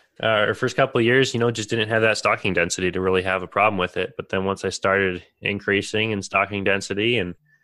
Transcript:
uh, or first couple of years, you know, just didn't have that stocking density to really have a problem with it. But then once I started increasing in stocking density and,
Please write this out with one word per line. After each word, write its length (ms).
uh, 260
or 60
first 220
couple 220
of 60
years, 280
you 80
know, 100
just 200
didn't 180
have 140
that 160
stocking 340
density 400
to 80
really 220
have 200
a 40
problem 320
with 180
it. 200
But 120
then 160
once 200
I 40
started 560
increasing 680
in 120
stocking 420
density 520
and, 180